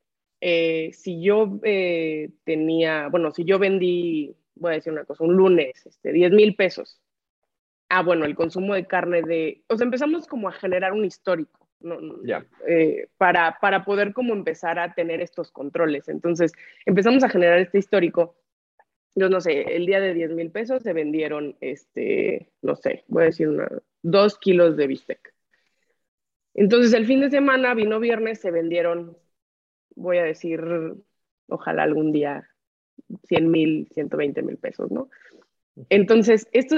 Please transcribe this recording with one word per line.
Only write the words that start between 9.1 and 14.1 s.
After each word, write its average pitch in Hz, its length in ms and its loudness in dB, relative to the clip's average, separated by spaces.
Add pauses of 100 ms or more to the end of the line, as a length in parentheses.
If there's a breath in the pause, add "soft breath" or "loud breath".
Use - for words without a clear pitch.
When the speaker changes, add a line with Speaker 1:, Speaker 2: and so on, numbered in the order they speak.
Speaker 1:
de... 160 460 -4
o 226 80 -2
sea, 240 80 -2
empezamos 294 420 -4
como 214 220 -8
a 185 40 -8
generar 185 400 -4
un 214 120 -2
histórico, - 640 -6 (120)
¿no? 165 200 -12 (240)
Speaker 2:
Ya. 98 200 -6 (220)
Speaker 1:
Eh, 160 420 0 (100)
para, 175 420 2
para 190 240 0
poder 202 300 -2